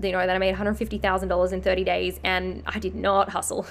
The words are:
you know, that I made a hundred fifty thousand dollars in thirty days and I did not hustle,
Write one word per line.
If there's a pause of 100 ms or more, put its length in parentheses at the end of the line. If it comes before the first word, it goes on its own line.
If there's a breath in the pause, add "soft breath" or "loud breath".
you
know,
that
I
made
a
hundred
fifty
thousand
dollars
in
thirty
days
and
I
did
not
hustle,